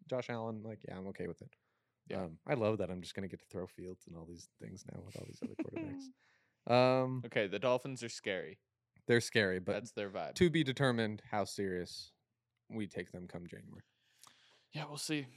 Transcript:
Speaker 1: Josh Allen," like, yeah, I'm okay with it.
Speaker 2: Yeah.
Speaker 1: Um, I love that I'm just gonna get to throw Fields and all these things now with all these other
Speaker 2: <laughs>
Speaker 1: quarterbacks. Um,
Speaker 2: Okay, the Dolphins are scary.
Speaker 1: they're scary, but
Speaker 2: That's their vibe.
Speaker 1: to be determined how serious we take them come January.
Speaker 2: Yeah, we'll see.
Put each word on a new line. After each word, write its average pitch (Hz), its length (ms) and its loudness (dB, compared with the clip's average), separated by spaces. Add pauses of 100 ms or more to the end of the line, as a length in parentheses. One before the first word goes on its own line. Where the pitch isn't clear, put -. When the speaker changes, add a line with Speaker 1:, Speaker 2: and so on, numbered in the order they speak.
Speaker 1:
Josh 127 220 -4
Allen," 113 340 -4
like, 110 240 -12
yeah, 92 100 -8
I'm 95 100 -8
okay 92 200 -6
with - 140 -8
it. - 120 -18 (540)
Speaker 2:
Yeah. 95 160 -4
Speaker 1:
Um, 82 240 -8
I 147 80 2
love 110 240 2
that 90 100 0
I'm 90 120 -4
just - 120 -12
gonna 98 140 -6
get 85 140 -10
to - 40 -20
throw 92 220 -6
Fields 90 400 -12
and 82 100 -14
all 82 80 -12
these 85 240 -16 (100)
things - 320 -14
now - 100 -10
with 95 140 -14
all - 100 -6
these - 180 -12
other - 120 -8
Speaker 2:
<laughs> - 80 -4
Speaker 1:
quarterbacks. 277 460 -6 (600)
Um, 127 540 6
Speaker 2:
Okay, 117 220 2
the 95 120 -2
Dolphins 127 440 2
are 117 60 -6
scary. 87 500 -4 (480)
Speaker 1:
they're 117 140 10
scary, 95 380 4
but 95 140 0
Speaker 2:
That's 104 180 -2
their 104 180 -2
vibe. 87 260 -4
Speaker 1:
to 180 140 8
be 160 140 4
determined 120 640 4
how 104 160 2
serious 92 640 -4 (580)
we 110 180 -4
take 90 240 -8
them 90 160 -10
come 87 200 -10
January. - 360 -16 (920)
Speaker 2:
Yeah, 151 120 -2
we'll 147 120 -10
see. 147 400 -2